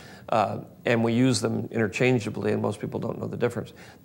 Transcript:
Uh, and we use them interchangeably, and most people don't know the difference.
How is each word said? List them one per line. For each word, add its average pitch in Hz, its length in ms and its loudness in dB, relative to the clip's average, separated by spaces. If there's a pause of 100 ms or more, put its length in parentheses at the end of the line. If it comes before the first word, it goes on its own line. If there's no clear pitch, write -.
(300)
Uh, 107 300 2 (260)
and 117 180 4
we 117 80 2
use 120 300 4
them 113 300 -2
interchangeably, 113 840 0
and 110 80 0
most 107 180 -2
people 107 220 -6
don't - 180 -6
know 107 80 -6
the 107 80 -8
difference. 117 380 -4 (320)